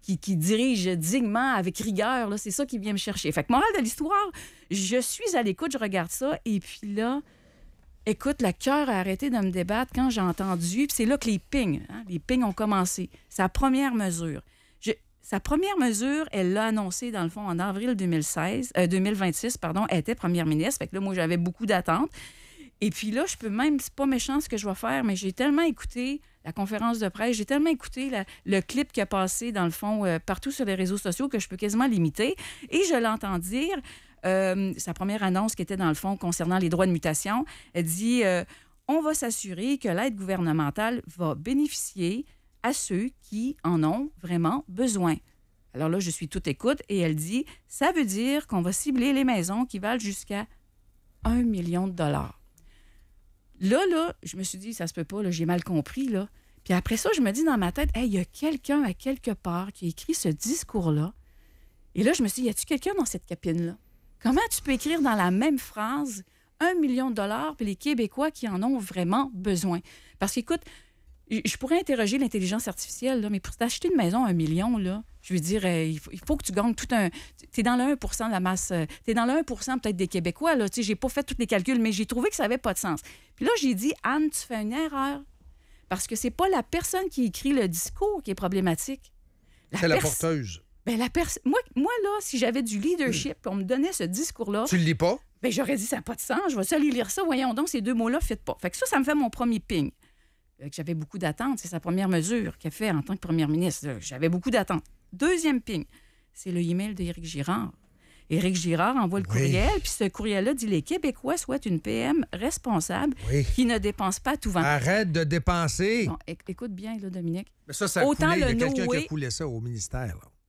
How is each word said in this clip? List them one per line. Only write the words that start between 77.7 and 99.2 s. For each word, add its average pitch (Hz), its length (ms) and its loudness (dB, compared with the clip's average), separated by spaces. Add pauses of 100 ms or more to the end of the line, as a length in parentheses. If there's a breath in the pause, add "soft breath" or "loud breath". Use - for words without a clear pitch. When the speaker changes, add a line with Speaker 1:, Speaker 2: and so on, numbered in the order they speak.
Speaker 1:
le 247 60 2
un 277 140 2
pour - 180 -4
cent 226 120 -2
de 226 60 0
la 190 80 0
masse, 185 300 0
euh, 170 140 0 (200 loud breath)
t'es 226 100 0
dans 233 100 4
le 247 80 2
un 320 100 2
pour 247 200 -6
cent 254 160 -2
peut-être 214 180 -2
des 180 120 0
Québécois, 185 480 0
là, 214 120 2
tu - 80 -6
sais, 240 100 0
j'ai 214 80 2
pas 269 140 -2
fait 285 140 -2
tous - 160 -6
les 233 80 0
calculs, 233 340 2
mais 220 100 4
j'ai 202 160 0
trouvé 247 220 0
que - 80 -2
ça 285 80 2
avait 233 140 0
pas 208 160 0
de - 40 -4
sens. - 220 -2 (340 loud breath)
Puis - 100 -4
là, 285 60 4 (100)
j'ai 262 140 2
dit, « 233 180 0 (120)
Anne, 294 260 2
tu - 100 -6
fais 220 220 -6
une 214 100 -4
erreur. » 285 500 -2 (640 soft breath)
Parce 185 180 -4
que - 80 -6
c'est 233 160 -2
pas 370 180 0
la 330 140 2
personne 370 460 -2
qui 262 160 0
écrit 247 280 -2
le 247 140 2
discours 311 560 -2
qui - 80 -8
est 185 60 -2
problématique. 190 760 -2 (600 soft breath)
La 196 60 -4
Speaker 2:
C'est 175 100 2
la 160 60 4
Speaker 1:
pers-, - 100 4
Speaker 2:
porteuse. 143 580 -2 (220)
Speaker 1:
ben, 233 140 0
la 247 100 0
pers-, - 360 -2
moi, 392 160 2 (160)
moi, 302 160 2 (100)
là, 392 80 0 (100)
si - 160 -6
j'avais 240 260 2
du 214 160 -2
leadership, 277 580 0 (100)
on 190 80 -2
me 196 80 -2
donnait 269 300 0
ce 190 120 -2
discours-là, 208 640 -2
Speaker 2:
Tu 185 80 2
le 175 60 6
lis 160 140 4
pas ? 185 220 2 (220)
Speaker 1:
ben, 247 120 0
j'aurais 269 240 0
dit, « 202 100 -4
Ça 254 100 -2
n'a - 60 -6
pas 233 140 -8
de - 40 -14
sens, - 200 0 (100)
je 262 60 0
vais 196 80 0
seule 311 180 2
lire 247 280 2
ça, 381 140 -2
voyons 254 300 2
donc, 285 140 0
ces 247 120 -2
deux 226 140 0
mots-là, 233 260 2
faites - 220 -2
pas. » - 180 -4
Fait 180 100 -2
que - 60 -12
ça, 523 100 0
ça 302 120 2
me 269 60 4
fait 294 100 2
mon 277 160 2